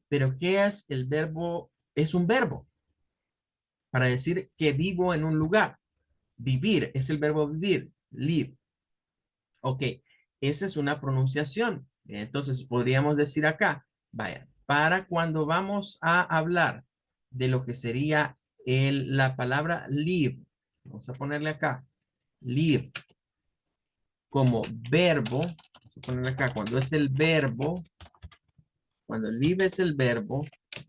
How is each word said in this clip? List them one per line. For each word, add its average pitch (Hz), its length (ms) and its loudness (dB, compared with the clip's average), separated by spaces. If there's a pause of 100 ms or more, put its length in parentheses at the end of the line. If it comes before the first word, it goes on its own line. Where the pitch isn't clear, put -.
Pero, 135 280 0
¿qué 180 280 2
es 202 260 0
el 131 160 -4
verbo? 160 680 -4 (240)
Es 156 180 2
un 180 140 2
verbo 214 380 0 (1300)
para 127 140 2
decir 131 500 -2
que 156 160 2
vivo 180 400 0
en 156 100 0
un 160 140 0
lugar. 160 400 2 (580)
Vivir 135 600 0
es 131 160 2
el 151 80 0
verbo 151 280 2
vivir, 160 440 -2 (180)
live. 143 480 -2 (1040)
Ok, 131 220 -4 (580)
esa 147 240 2
es 190 120 -4
una 147 220 -2
pronunciación. 139 880 0 (200)
Entonces, 127 560 -4
podríamos 131 520 2
decir 147 300 0
acá, 156 400 0 (260)
vaya, 110 360 -8 (180)
para 160 400 2
cuando 165 400 0
vamos 196 560 -2
a 170 200 4
hablar 160 600 0 (460)
de 127 180 -2
lo 131 160 2
que 123 120 -8
sería 143 600 -2 (300)
el, 135 500 0
la 131 200 2
palabra 143 520 -2
live, 151 520 0 (460)
vamos - 240 -16
a 123 40 -12
ponerle 147 380 -4
acá, 151 320 -4 (580)
live, 131 500 0 (1400)
como 123 360 2 (260)
verbo, 143 520 2
vamos - 560 -10
a - 40 -20
ponerle 127 300 -4
acá, 131 200 0
cuando 110 280 -2
es 135 140 0
el 147 160 2
verbo, 147 720 0 (1200)
cuando 110 260 -6
live 165 340 2
es 190 120 2
el 175 160 2
verbo, 120 500 0 (460)